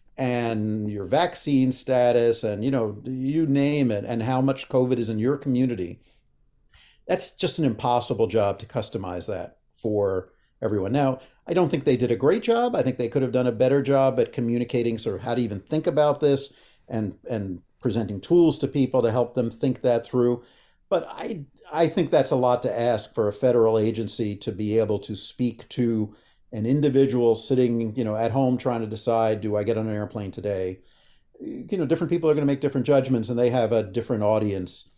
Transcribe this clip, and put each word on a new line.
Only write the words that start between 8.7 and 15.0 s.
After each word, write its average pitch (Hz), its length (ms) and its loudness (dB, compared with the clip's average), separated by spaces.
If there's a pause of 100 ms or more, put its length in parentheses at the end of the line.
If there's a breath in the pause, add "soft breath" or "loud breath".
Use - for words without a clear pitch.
that 92 320 -10 (160)
for 101 560 -2 (320 soft breath)
everyone. 104 300 -2
Now, 135 260 2 (280 loud breath)
I 170 80 -2
don't 170 140 4
think 139 160 -2
they 127 120 4
did 120 140 2
a 117 60 0
great 185 260 2
job. 240 320 0
I 147 80 2
think 127 140 -2
they 120 120 -2
could 131 140 -2
have 123 80 -2
done 127 160 0
a 123 60 2
better 131 300 2
job 135 360 2
at 117 140 0
communicating 117 640 -2
sort 101 180 -4